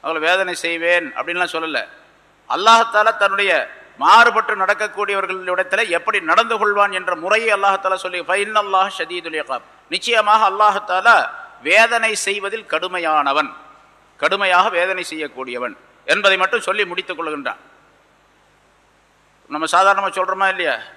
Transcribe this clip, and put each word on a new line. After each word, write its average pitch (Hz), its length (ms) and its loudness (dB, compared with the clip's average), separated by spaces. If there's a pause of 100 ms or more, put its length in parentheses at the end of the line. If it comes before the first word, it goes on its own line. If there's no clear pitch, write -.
அவங்களை 160 160 -4
வேதனை 180 360 0
செய்வேன் 170 600 -2
அப்படின்லாம் 170 400 -4
சொல்லல. 156 320 -6 (600)
அல்லாஹ் 226 440 4
தஆலா 214 240 2
தன்னுடைய 196 600 0 (200)
மாறுபட்டு 214 600 4
நடக்கக்கூடியவர்களிடத்துல 190 1300 -2
எப்படி 185 320 -2
நடந்து 208 380 2
கொள்வான் 202 340 2
என்ற 185 240 -4
முறையை 208 440 0
அல்லாஹ் 196 220 2
தஆலா 190 120 0
சொல்லி, 180 260 -6
"ஃபைன்னல்லாஹ 202 680 0 (100)
ஷதீதுல் 165 440 -8
இகாப்", 131 180 -8 (280)
நிச்சயமாக 214 640 2
அல்லாஹ் 202 400 0
தஆலா 185 380 4 (340)
வேதனை 220 520 2
செய்வதில் 202 540 -6
கடுமையானவன், 151 840 0 (640)
கடுமையாக 185 520 2
வேதனை 185 420 -2
செய்யக்கூடியவன் 123 680 -8 (280)
என்பதை 190 320 2
மட்டும் 190 240 0
சொல்லி 196 260 -2
முடித்துக் 180 340 -8
கொள்கின்றான். 147 360 -8 (1900)
நம்ம 151 240 -6
சாதாரணமா 196 400 4
சொல்றோமா 190 360 -2
இல்லையா? 170 300 -2 (180)